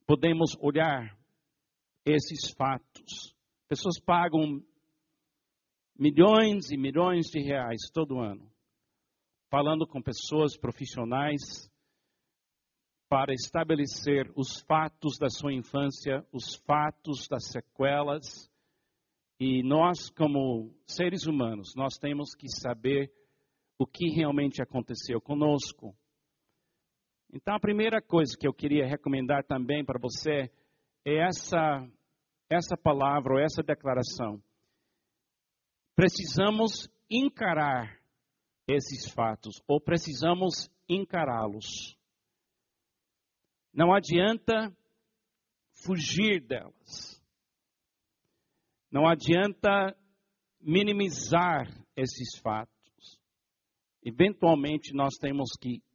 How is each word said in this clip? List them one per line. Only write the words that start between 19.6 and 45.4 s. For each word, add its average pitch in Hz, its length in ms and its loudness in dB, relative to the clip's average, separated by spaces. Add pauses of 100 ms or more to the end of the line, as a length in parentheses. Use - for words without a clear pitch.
nós, 160 480 2
como 135 640 -2 (140)
seres 175 400 -4
humanos, 113 480 -2
nós 135 240 -4
temos 147 340 -6
que - 160 -16
saber 131 640 -2 (640)
o 135 80 0
que 175 240 -4
realmente 143 540 0
aconteceu 120 580 -6
conosco. 147 760 -2 (1400)
Então, 165 220 -6
a 208 60 0
primeira 214 420 2
coisa 160 340 2
que - 120 -2
eu 135 60 0
queria 147 340 0
recomendar 139 580 -2
também 139 400 -4
para 123 140 -6
você 131 520 -4 (540)
é 147 140 0
essa, 160 680 0 (640)
essa 175 260 0
palavra 139 580 2
ou 131 60 4
essa 156 220 0
declaração. 127 800 -2 (1500)
Precisamos 190 920 2 (180)
encarar 156 920 0 (680)
esses 139 440 -2
fatos, 110 560 -4
ou 147 120 4
precisamos 165 880 -2 (220)
encará-los. 127 1080 -4 (1800)
Não 170 180 6
adianta 208 800 2 (1120)